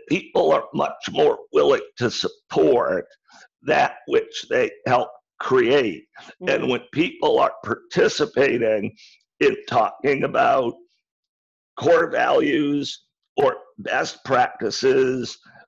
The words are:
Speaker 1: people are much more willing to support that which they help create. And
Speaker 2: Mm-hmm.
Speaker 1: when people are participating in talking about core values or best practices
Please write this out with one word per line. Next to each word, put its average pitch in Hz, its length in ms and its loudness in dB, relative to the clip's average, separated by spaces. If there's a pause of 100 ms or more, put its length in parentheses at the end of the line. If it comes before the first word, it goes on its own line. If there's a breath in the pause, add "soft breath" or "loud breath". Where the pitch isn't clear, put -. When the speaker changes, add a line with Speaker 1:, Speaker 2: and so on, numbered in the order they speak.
Speaker 1:
people - 440 0
are 151 200 0
much - 220 -4 (160)
more - 300 0 (120)
willing 139 300 2 (160)
to 120 120 0
support 120 960 -2 (560 soft breath)
that - 340 0 (100)
which - 420 -4
they 120 220 0 (160)
help 123 240 0 (300)
create. 123 640 2 (360 loud breath)
And 180 220 -2
Speaker 2:
Mm-hmm. 127 80 -2
Speaker 1:
when 120 100 -2 (140)
people 156 460 0
are 139 120 2 (120)
participating 117 1300 0 (460 soft breath)
in 135 160 2 (120)
talking 135 560 -2
about 127 480 0 (1080)
core 170 320 2
values 139 920 0 (340)
or 135 200 2 (220)
best - 460 -6
practices 127 1160 0 (300 soft breath)